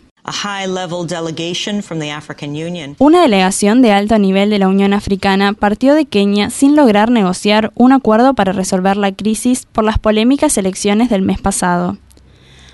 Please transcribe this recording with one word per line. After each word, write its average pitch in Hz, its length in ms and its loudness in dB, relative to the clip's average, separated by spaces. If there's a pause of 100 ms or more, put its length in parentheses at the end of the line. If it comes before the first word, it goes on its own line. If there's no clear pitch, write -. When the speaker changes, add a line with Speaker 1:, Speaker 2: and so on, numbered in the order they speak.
(260)
Speaker 1:
A - 60 -10
high-level 185 760 -8
delegation 170 720 -6
from 165 180 -10
the 151 120 -6
African 147 400 -12
Union. 156 480 -10
Speaker 2:
Una 330 240 4
delegación 202 580 2
de 214 120 4
alto 208 260 2
nivel 196 320 0
de 208 80 0
la 190 80 0
Unión 196 260 2
Africana 202 600 -2
partió 214 420 0
de 311 100 2
Kenia 202 460 0
sin 285 240 2
lograr 220 340 4
negociar 208 640 0
un 254 200 4
acuerdo 254 420 2
para 190 180 0
resolver 190 420 0
la 202 160 -2
crisis 220 600 -2
por 220 120 0
las 214 140 0
polémicas 240 600 0
elecciones 208 500 0
del 196 140 0
mes 190 180 -2
pasado. 185 560 -2 (760)